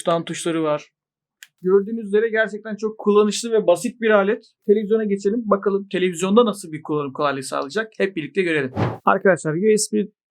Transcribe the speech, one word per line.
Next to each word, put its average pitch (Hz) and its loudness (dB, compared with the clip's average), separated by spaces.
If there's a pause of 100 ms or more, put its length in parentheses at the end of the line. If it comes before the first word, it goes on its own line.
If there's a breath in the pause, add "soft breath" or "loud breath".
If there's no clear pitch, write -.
down 170 0
tuşları 165 -4
var. 151 -4 (720)
Gördüğünüz 202 2
üzere 214 0
gerçekten 214 -2
çok 214 -6
kullanışlı 208 2
ve 214 2
basit 175 0
bir 220 2
alet. 202 2 (220 soft breath)
Televizyona 214 2
geçelim. 202 -2
Bakalım 202 0
televizyonda 185 2
nasıl 190 -4
bir 151 -10
kullanım 147 -4
kolaylığı 139 -2
sağlayacak. 143 -6
Hep 196 -2
birlikte 160 -4
görelim. 151 -2 (320)
Arkadaşlar 185 2
U 214 2
S 208 -4
B 208 -2 (220)